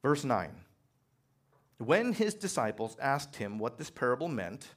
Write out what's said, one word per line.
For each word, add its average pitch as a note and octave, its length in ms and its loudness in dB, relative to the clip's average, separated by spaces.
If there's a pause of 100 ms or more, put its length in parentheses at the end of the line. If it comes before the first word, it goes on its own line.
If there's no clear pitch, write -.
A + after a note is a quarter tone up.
Verse C#3+ 220 2
nine. G2+ 280 0 (1300)
When G3 360 4
his G#3 200 2
disciples A2+ 640 -2
asked C#3 380 0
him G#2 200 -4
what A2 200 -4
this - 120 -12
parable B2+ 380 0
meant G#2+ 500 -6